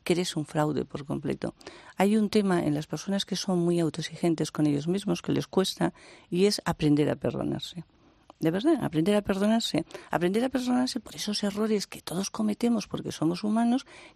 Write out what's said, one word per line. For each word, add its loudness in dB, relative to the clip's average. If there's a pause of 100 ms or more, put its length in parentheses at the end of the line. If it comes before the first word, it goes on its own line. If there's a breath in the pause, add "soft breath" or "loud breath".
que 2
eres -2
un -4
fraude 0
por -10
completo. -4 (420 loud breath)
Hay 4
un 2
tema 2
en 0
las -4
personas -4
que -6
son -2
muy 2
autoexigentes -2
con 2
ellos 0
mismos, -2
que -2
les -2
cuesta, 0 (380 loud breath)
y 4
es 2
aprender 4
a 0
perdonarse. -4 (540 soft breath)
De 0
verdad, 2
aprender 2
a 2
perdonarse. 2 (260 loud breath)
Aprender 2
a 0
perdonarse 0
por -14
esos -4
errores 0
que -16
todos -4
cometemos 0
porque -6
somos 0
humanos, 2 (300 loud breath)